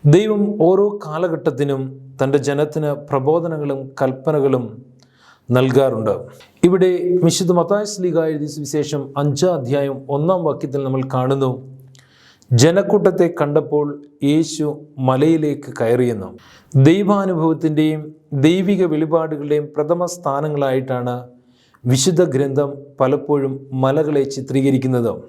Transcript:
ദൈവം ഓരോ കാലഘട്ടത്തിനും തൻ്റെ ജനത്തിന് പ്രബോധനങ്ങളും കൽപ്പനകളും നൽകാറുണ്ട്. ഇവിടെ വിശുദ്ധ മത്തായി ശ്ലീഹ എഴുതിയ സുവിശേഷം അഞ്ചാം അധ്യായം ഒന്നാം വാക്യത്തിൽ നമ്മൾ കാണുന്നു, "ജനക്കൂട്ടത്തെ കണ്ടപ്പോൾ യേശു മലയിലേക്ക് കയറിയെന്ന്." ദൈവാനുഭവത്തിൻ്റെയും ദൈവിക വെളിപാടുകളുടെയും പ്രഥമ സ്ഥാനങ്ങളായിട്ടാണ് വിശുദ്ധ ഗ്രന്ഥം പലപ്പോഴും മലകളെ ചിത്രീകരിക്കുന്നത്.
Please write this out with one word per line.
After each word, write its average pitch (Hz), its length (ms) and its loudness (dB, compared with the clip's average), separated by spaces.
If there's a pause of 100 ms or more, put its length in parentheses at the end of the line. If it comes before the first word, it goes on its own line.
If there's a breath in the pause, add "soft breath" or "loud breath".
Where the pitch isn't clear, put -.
(140)
ദൈവം 208 280 2 (240)
ഓരോ 190 180 4 (200)
കാലഘട്ടത്തിനും 151 760 -2 (400)
തൻ്റെ 139 260 2
ജനത്തിന് 147 440 -2 (180)
പ്രബോധനങ്ങളും 147 720 -2 (200)
കൽപ്പനകളും 135 640 0 (920 soft breath)
നൽകാറുണ്ട്. 123 580 2 (520 loud breath)
ഇവിടെ 185 240 4 (340)
വിശുദ്ധ 170 340 2
മത്തായി 202 360 0
ശ്ലീഹ 180 220 -2 (140)
എഴുതിയ 151 240 -6
സുവിശേഷം 147 480 -4 (200)
അഞ്ചാം 147 360 2
അധ്യായം 135 400 -2 (180)
ഒന്നാം 175 320 0
വാക്യത്തിൽ 143 380 -4
നമ്മൾ 131 160 -2 (120)
കാണുന്നു, 131 360 0 (1120 soft breath)
"ജനക്കൂട്ടത്തെ 180 680 4 (120)
കണ്ടപ്പോൾ 147 460 0 (440)
യേശു 156 360 0 (420)
മലയിലേക്ക് 147 720 0
കയറിയെന്ന്." 117 500 0 (580 soft breath)
ദൈവാനുഭവത്തിൻ്റെയും 160 1120 2 (460)
ദൈവിക 185 360 2 (120)
വെളിപാടുകളുടെയും 151 800 -2
പ്രഥമ 170 320 -2 (100)
സ്ഥാനങ്ങളായിട്ടാണ് 135 1000 -2 (760 soft breath)
വിശുദ്ധ 165 320 2 (100)
ഗ്രന്ഥം 139 380 0 (300)
പലപ്പോഴും 135 520 0 (300)
മലകളെ 143 400 2 (120)
ചിത്രീകരിക്കുന്നത്. 131 800 0 (160)